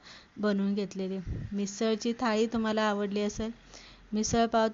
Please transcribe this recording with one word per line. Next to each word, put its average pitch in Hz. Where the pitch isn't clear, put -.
बनवून 202
घेतलेली. 190
मिसळची 220
थाळी 226
तुम्हाला 220
आवडली 208
असेल, 214
मिसळ 226
पाव 226